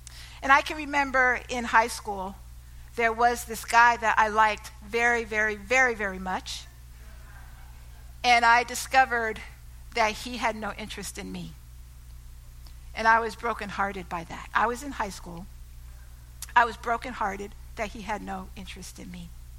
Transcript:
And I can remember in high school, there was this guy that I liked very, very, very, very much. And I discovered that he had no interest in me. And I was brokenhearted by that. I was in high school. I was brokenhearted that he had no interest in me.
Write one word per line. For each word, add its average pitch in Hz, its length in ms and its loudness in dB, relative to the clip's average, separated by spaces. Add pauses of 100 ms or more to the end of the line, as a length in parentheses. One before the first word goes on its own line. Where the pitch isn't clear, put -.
(440)
And 269 80 6
I 285 100 8
can 311 160 -4
remember 277 640 2 (100)
in 247 160 -2
high 233 220 6
school, 202 480 -8 (600)
there 233 160 2
was 233 340 2
this 226 200 -10
guy 233 320 8
that 226 220 2
I 220 80 6
liked 214 440 2 (160)
very, 233 360 2
very, 214 320 0
very, 240 400 4
very 196 240 -4
much. - 460 -6 (1600)
And 240 220 8
I 233 180 8
discovered 240 760 2 (560)
that 220 160 4
he 247 260 -6
had 220 180 0
no 214 220 -6
interest 208 400 -10
in 190 140 -8
me. 170 220 -8 (1400)
And 220 140 0
I 226 120 8
was 226 160 -2
brokenhearted 196 720 -4
by 170 180 -6
that. - 280 -12
I 214 140 4
was 240 160 -4
in 285 80 -8
high 220 180 -4
school. 175 380 -12 (1080)
I 240 80 10
was 226 140 -2
brokenhearted 214 760 -4 (200)
that 220 140 -4
he 226 120 -10
had 196 200 -4
no 190 340 -10
interest 190 440 -12
in 185 120 -12
me. 175 180 -12 (300)